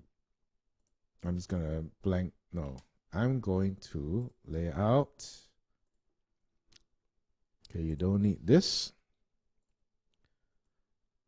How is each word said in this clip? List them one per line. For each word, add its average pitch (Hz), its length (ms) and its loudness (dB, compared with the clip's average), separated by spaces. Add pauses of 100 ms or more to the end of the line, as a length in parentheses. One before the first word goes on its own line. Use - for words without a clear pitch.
(1200)
I'm 87 120 -2
just 90 120 -8
gonna 80 360 -2 (180)
blank, 90 300 0 (200)
no. 71 260 -6 (340)
I'm 123 280 0
going 95 360 0 (160)
to 87 380 -4 (160)
lay 82 240 -4
out. 110 600 0 (2500)
Okay, 82 120 -6
you 80 120 -2
don't 95 280 2
need 101 240 2
this. - 460 4 (2250)